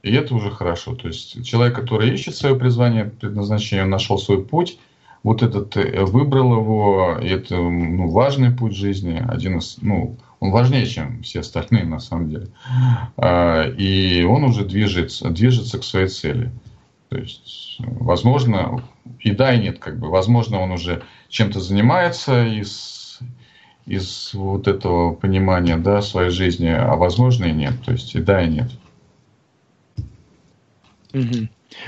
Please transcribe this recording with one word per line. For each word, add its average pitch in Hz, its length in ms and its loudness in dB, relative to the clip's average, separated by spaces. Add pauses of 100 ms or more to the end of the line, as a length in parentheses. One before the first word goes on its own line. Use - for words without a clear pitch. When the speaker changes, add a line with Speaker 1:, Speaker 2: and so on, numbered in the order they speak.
Speaker 1:
И 104 100 -2
это 135 200 2
уже 104 160 0
хорошо. 85 460 -6
То - 140 -12
есть - 360 -12
человек, 117 300 2
который 113 360 0
ищет - 240 -6
свое 139 200 2
призвание, 120 500 2
предназначение, 104 800 -2
он 98 80 2
нашел 95 260 0
свой - 260 0
путь, 175 360 -2 (420)
вот 110 220 2
этот, 104 340 -2
э, 95 280 0
выбрал 131 520 4
его, 101 640 2
и 85 60 -4
это, 92 300 -2
ну, 87 520 0
важный 127 400 4
путь 113 260 -2
жизни, 95 540 -4
один 87 300 -2
из, - 240 -10
ну, 95 340 -2 (220)
он 98 100 0
важнее, 120 380 4
чем 73 340 -8
все - 200 -8
остальные, - 440 0
на 78 140 -4
самом 82 320 -6
деле. 76 160 -10 (680)
А, 82 600 2
и 95 460 2
он 127 200 4
уже 123 220 2
движется, 90 640 -2
движется 107 480 2
к - 60 -8
своей 95 240 0
цели. - 420 -4 (600)
То 135 100 -8
есть, - 600 -16
возможно, 120 1000 0 (380)
и 113 100 0
да, 123 240 2
и 117 80 4
нет, 87 160 -4
как 78 220 -10
бы. 78 100 -8
Возможно, 107 500 2
он 92 120 -2
уже 85 320 -6 (260)
чем-то 101 300 -2
занимается 123 880 2
из, - 720 -8 (680)
из 95 480 -8
вот 95 340 -2
этого 85 460 0
понимания, 92 640 2
да, 101 240 2
своей 90 300 0
жизни, 87 380 0
а 80 260 2
возможно, 95 500 2
и 82 60 2
нет. 71 220 0 (120)
То - 60 -4
есть - 240 -4
и 80 40 0
да, 92 220 2
и 82 80 0
нет. 78 220 -2 (2500)
Speaker 2:
Мгм. 120 360 -2 (380)